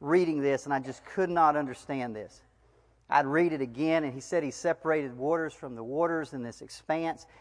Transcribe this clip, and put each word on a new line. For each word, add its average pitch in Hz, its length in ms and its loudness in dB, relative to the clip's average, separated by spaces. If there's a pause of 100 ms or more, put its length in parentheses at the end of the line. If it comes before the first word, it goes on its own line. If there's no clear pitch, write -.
reading 160 400 2
this, 139 260 2
and 143 60 -4
I 135 60 2
just 131 260 -8
could 185 240 -2
not 160 280 6
understand 127 580 -4
this. 104 280 -12 (680)
I'd 143 160 6
read 160 260 4
it 147 80 -2
again, 151 440 0
and 127 100 -4
he 135 60 -12
said 165 240 -2
he 131 80 -4
separated 156 640 -2
waters 156 340 0
from 131 220 -14
the 113 80 -10
waters 156 500 -2
in 127 120 -8
this 117 180 -12
expanse. - 640 -6 (140)